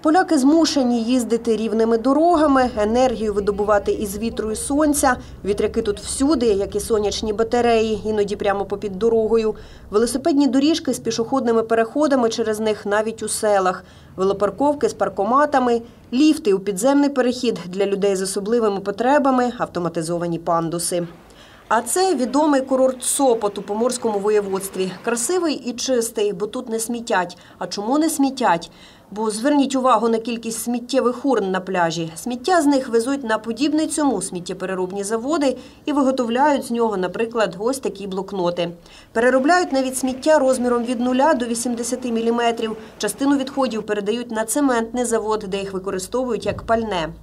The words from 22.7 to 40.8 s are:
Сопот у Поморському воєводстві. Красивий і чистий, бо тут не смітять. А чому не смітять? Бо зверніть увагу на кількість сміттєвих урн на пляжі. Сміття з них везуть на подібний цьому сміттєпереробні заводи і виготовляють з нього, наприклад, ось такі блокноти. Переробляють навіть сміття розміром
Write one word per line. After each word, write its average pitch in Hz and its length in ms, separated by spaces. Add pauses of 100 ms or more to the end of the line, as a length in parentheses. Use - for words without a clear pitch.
Сопот 226 540
у 202 40
Поморському 220 580
воєводстві. 190 720 (120)
Красивий 302 520
і 240 180
чистий, 233 600
бо 190 140
тут 240 220
не 220 100
смітять. 226 580 (200)
А 185 100
чому 214 300
не 311 120
смітять? 262 640 (400)
Бо 214 200
зверніть 262 440
увагу 240 340
на 226 80
кількість 226 460
сміттєвих 247 640
урн 208 260
на 190 80
пляжі. 170 560
Сміття 247 460
з 285 40
них 269 240
везуть 254 340
на 220 140
подібний 285 500
цьому 277 340
сміттєпереробні 185 840
заводи 247 540 (280)
і 302 80
виготовляють 262 720
з - 60
нього, 226 260
наприклад, 196 600
ось 262 200
такі 202 280
блокноти. 185 600 (420)
Переробляють 262 600
навіть 262 260
сміття 269 420
розміром 240 440